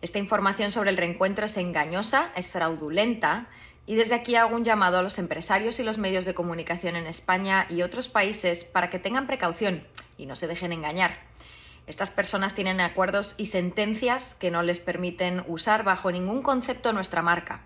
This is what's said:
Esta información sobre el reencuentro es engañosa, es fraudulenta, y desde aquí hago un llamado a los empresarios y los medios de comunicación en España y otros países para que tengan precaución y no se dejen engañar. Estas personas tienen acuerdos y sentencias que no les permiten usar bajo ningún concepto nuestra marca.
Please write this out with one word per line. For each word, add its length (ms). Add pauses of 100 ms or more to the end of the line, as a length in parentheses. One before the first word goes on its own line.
Esta 160
información 540
sobre 180
el 80
reencuentro 480
es 100
engañosa, 800
es 120
fraudulenta, 1000 (360)
y 100
desde 200
aquí 220
hago 180
un 120
llamado 320
a 40
los 160
empresarios 640
y 20
los 140
medios 300
de 80
comunicación 600
en 120
España 640
y 100
otros 280
países 560
para 260
que 80
tengan 280
precaución 560 (360)
y 80
no 100
se 100
dejen 260
engañar. 460 (680)
Estas 240
personas 440
tienen 280
acuerdos 560
y 80
sentencias 880
que 160
no 120
les 160
permiten 680
usar 360
bajo 280
ningún 300
concepto 500
nuestra 300
marca. 440